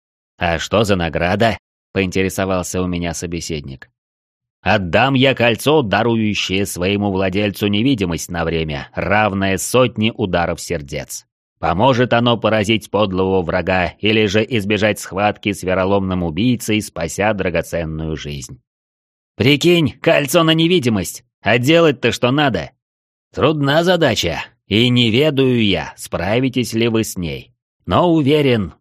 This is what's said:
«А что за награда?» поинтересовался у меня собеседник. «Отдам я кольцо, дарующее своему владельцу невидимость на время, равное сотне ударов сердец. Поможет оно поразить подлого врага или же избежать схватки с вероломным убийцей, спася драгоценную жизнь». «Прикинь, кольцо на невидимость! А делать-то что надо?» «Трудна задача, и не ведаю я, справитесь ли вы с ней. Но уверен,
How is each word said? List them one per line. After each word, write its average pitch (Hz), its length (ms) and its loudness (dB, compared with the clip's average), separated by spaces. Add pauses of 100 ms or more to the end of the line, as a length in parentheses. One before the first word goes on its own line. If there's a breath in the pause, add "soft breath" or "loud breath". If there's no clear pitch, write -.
(380)
«А 85 200 0
что 104 260 0
за 98 120 2
награда?» 87 640 0 (360)
поинтересовался 95 880 -2
у 90 40 -4
меня 87 280 -4
собеседник. 80 760 -10 (720)
«Отдам 101 540 2
я 131 200 4
кольцо, 120 480 2
дарующее 104 840 0
своему 101 460 -2
владельцу 95 560 -2
невидимость 101 600 -2
на 85 140 -4
время, 80 500 -4
равное 98 640 0
сотне 117 540 0
ударов 85 480 -2
сердец. 73 640 -10 (340)
Поможет 117 520 2
оно 120 240 4
поразить 107 540 0
подлого 95 520 0
врага 90 580 0
или 110 260 2
же 107 200 2
избежать 104 520 0
схватки 101 540 -2
с 92 100 -12
вероломным 92 600 0
убийцей, 107 580 0
спася 85 500 -2
драгоценную 82 840 -4
жизнь». 69 440 -12 (760)
«Прикинь, 147 640 2
кольцо 160 420 2
на 160 120 2
невидимость! 151 680 0 (180)
А 110 160 2
делать-то 143 540 4
что - 180 0
надо?» 127 400 0 (640)
«Трудна 147 500 2
задача, 139 600 0 (220)
и 117 220 2
не 120 220 2
ведаю 131 520 2
я, 87 340 0
справитесь 117 760 -4
ли 117 160 0
вы 113 160 0
с - 140 -10
ней. 73 340 -8 (340)
Но 151 260 2
уверен, 139 680 2